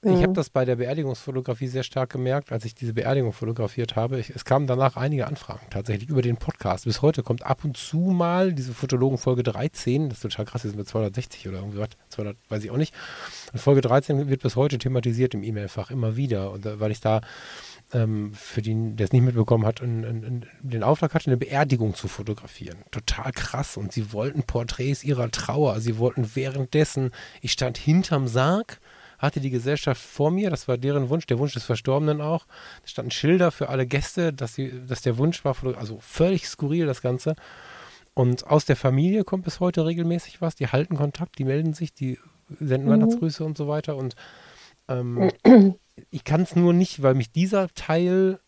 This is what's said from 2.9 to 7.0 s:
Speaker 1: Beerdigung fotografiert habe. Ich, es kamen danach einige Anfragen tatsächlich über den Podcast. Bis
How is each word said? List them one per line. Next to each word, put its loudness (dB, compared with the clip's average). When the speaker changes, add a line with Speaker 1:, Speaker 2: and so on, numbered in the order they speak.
Speaker 1:
Beerdigung 0
fotografiert -4
habe. -2
Ich, -8
es -12
kamen 4
danach 2
einige -2
Anfragen -10
tatsächlich -4
über 2
den 0
Podcast. -4
Bis -2